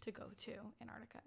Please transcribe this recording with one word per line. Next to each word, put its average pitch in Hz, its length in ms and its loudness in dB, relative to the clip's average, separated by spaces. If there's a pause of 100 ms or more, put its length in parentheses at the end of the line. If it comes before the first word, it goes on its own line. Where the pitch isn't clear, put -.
to 220 100 6
go - 280 0
to 214 420 0
Antarctica. - 460 -2